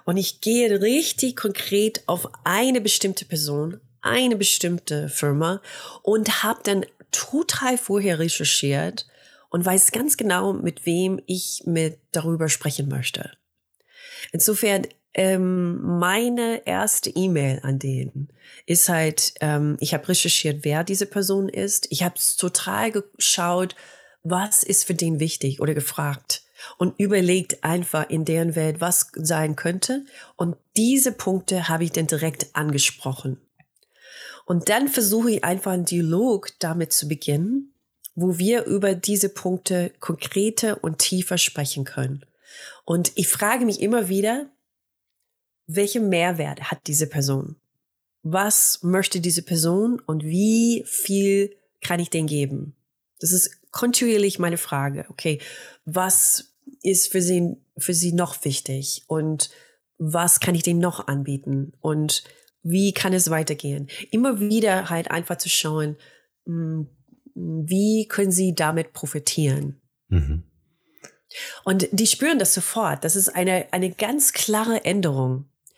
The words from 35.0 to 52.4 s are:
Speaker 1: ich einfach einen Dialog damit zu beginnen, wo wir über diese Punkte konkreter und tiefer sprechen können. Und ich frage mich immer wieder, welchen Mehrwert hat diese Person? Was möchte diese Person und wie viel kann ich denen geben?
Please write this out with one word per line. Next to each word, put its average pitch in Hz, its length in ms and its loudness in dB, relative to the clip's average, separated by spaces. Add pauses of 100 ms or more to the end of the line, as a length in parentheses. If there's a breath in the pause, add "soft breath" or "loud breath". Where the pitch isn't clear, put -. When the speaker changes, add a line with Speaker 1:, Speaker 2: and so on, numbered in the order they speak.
Speaker 1:
ich 214 140 2
einfach 185 300 0
einen 180 120 0
Dialog 180 720 2
damit 165 340 -2
zu - 160 0
beginnen, 165 640 -2 (420)
wo 175 220 0
wir 226 280 2
über 196 300 2
diese 196 340 0
Punkte 180 720 -2
konkreter 208 840 -2
und 160 160 -2
tiefer 185 380 0
sprechen - 460 -2
können. 135 420 -6 (600 loud breath)
Und 175 300 0
ich 185 120 0
frage 240 380 2
mich 208 160 0
immer 214 280 2
wieder, 226 400 0 (1160)
welchen 202 440 0
Mehrwert 170 640 0
hat - 160 -8
diese 151 200 0
Person? 139 480 -2 (640)
Was 190 640 2
möchte 185 360 2
diese 170 220 0
Person 180 580 2
und 156 240 -4
wie 220 640 4
viel 196 720 0 (260)
kann 175 180 0
ich 170 100 -2
denen 160 180 0
geben? 143 480 -2 (440)